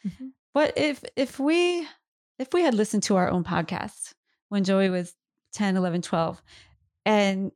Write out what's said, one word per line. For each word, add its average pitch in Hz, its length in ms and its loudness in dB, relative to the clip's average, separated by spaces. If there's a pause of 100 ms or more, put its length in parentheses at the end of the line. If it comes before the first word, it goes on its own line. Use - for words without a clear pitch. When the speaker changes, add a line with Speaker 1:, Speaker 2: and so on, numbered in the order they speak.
Speaker 1:
Mm-hmm. 226 200 -10 (260)
Speaker 2:
What 294 240 2
if, 285 260 -2 (140)
if 262 220 -2
we, 339 480 0 (520)
if 262 140 -8
we 359 100 2
had 285 120 2
listened 208 300 0
to 202 120 2
our 185 140 2
own 175 140 0
podcast - 680 -6 (380)
when 202 140 0
Joey 190 260 4
was 180 240 -4 (400)
ten, 196 240 0
eleven, 180 240 0
twelve, 165 400 -2 (640)
and 196 500 2